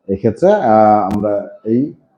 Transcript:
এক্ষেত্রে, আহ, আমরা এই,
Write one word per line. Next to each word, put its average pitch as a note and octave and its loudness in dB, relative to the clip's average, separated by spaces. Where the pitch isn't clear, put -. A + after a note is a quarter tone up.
এক্ষেত্রে, A2+ 0
আহ, G#2+ 2
আমরা G2+ -6
এই, B2 -2